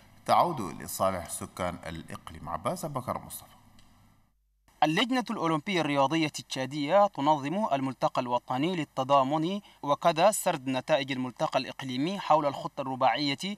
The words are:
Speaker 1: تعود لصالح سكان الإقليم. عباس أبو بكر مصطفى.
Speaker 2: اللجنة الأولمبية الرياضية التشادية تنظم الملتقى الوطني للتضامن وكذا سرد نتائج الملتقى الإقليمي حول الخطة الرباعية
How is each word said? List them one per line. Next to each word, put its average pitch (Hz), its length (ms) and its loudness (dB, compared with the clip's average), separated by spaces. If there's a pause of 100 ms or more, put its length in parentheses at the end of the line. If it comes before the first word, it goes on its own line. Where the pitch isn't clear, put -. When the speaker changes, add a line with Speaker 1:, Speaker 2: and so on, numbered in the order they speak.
(260)
Speaker 1:
تعود 131 340 4
لصالح 85 680 -4
سكان 90 580 -6
الإقليم. 82 600 -12
عباس 101 360 -6
أبو 143 160 -6
بكر 98 180 -4
مصطفى. - 420 -16 (1200)
Speaker 2:
اللجنة 220 480 2
الأولمبية 165 500 0
الرياضية 147 580 2
التشادية 147 680 2
تنظم 151 680 0
الملتقى 135 500 0
الوطني 127 540 -2
للتضامن 147 840 2 (220)
وكذا 165 480 4
سرد 160 380 -2
نتائج 135 440 0
الملتقى 127 460 -2
الإقليمي 135 640 -4
حول 151 260 4
الخطة - 340 -4
الرباعية 131 580 0 (200)